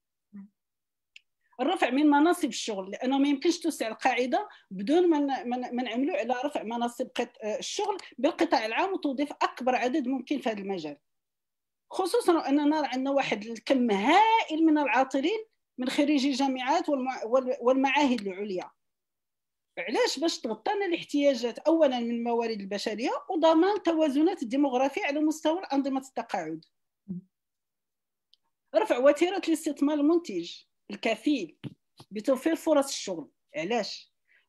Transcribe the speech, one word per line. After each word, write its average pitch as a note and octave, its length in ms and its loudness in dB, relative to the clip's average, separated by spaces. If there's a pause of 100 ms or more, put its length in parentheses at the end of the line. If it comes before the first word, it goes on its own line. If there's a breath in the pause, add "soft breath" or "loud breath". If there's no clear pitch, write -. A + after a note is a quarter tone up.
(1600)
الرفع C#4+ 300 0
من C#4+ 160 2
مناصب D4+ 420 4
الشغل، G3 420 -6
لأنه B3+ 280 -2
ما C#4 100 4
يمكنش D4 300 2
توسع C4 300 -4
القاعدة B3+ 600 0 (220 loud breath)
بدون C#4+ 400 2
ما D4+ 80 4
ن-، C4 300 -2
ما B3 80 -4
ن-، B3 200 -8
ما B3 60 -2
نعملوا B3+ 340 -2
على A3+ 180 -2 (100)
رفع - 180 -4
مناصب A#3 460 -6 (100)
قط-، A#3+ 260 -8
آه، G#3 140 -4
الشغل G4 380 -4 (220 loud breath)
بالقطاع D4 480 0
العام D4+ 260 -2
وتوظيف C#4+ 400 -4
أكبر B3+ 420 -2
عدد B3 340 0
ممكن C4+ 300 -4
في B3 120 -2
هذا G#3 100 -6
المجال، E3+ 360 -6 (920)
خصوصا F4+ 580 2
أننا D4 320 4
راه C#4 60 0
عندنا C4 240 -4
واحد B3+ 360 0
الكم A#3+ 440 0
هائل D#4+ 760 4
من D4+ 120 6
العاطلين C#4 640 0 (340)
من B3 100 -4
خريجي C#4+ 400 2
الجامعات C4+ 600 0
والمع-، C4 360 -2
وال-، B3 360 0
والمعاهد C4 640 2
العليا. F#3 440 -6 (1080)
علاش؟ E4 400 -2
باش E4 220 -2
تغطينا G4 460 -4
الاحتياجات C#4+ 720 0
أولا D4+ 420 4
من A#3 100 -2
الموارد A#3 500 -2
البشرية G#3 500 -4 (200)
وضمان E4 520 4
توازنات D#4 600 2
الديموغرافية C4+ 640 0
على D4 160 -2
مستوى D#4 380 0
الأنظمة C4+ 420 -2
التقاعد. E3 640 -8 (2000)
رفع D#4+ 240 2
وتيرة D#4+ 500 4
الاستثمار D4 500 0
المنتج C#4+ 540 0 (380)
الكفيل A3 640 -2 (540)
بتوفير B3+ 460 0
فرص C#4+ 320 2
الشغل. E3 400 -8 (280)
علاش؟ G3 580 -6 (340)